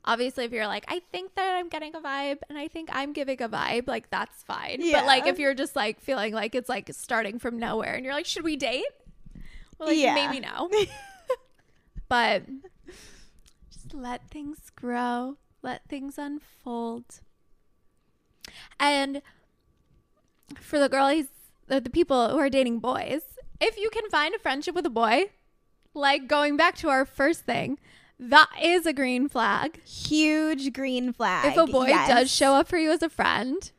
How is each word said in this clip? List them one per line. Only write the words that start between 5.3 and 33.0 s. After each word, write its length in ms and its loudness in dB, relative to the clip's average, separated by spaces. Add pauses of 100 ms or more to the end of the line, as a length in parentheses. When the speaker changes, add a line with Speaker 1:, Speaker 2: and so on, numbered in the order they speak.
Speaker 1:
you're 160 0
just, 220 -6
like, 260 -4
feeling 320 -4
like 220 -6
it's, 140 -4
like, 220 -6
starting 460 -4
from 220 -8
nowhere 340 -4
and 100 -6
you're 120 -6
like, 100 -4
"Should 180 -6
we 120 -2
date?" 280 -4 (920)
Well, 120 -4
like, 100 4
Speaker 2:
Yeah. 160 4
Speaker 1:
maybe 240 -2
no. 320 -8
Speaker 2:
<laughs> 160 2 (1200)
Speaker 1:
But 340 2 (1300)
just 220 -16
let 360 -10
things 460 -14
grow. 600 -4 (260)
Let 260 -10
things 300 -10
unfold. 1000 -10 (1600)
And 420 2 (1400)
for 200 -2
the 100 6
girlies, 380 4 (400)
the, 140 0
the 80 -10
people 400 2
who 80 0
are 120 4
dating 300 2
boys, 420 -2 (380)
if 180 0
you 120 -2
can 200 -6
find 260 0
a 40 -8
friendship 360 -4
with 100 -2
a 60 0
boy, 400 2 (640)
like, 340 2
going 300 2
back 200 4
to 120 -2
our 160 4
first 400 0
thing, 340 -4 (400)
that 300 8 (120)
is 240 4
a 80 2
green 340 0
flag. 560 -2
Speaker 2:
Huge 920 0
green 400 -2
flag. 400 2
Speaker 1:
If 40 4
a 140 8
boy 160 4
Speaker 2:
Yes. 220 6
Speaker 1:
does 220 6
show 220 6
up 140 6
for 100 0
you 140 4
as 100 2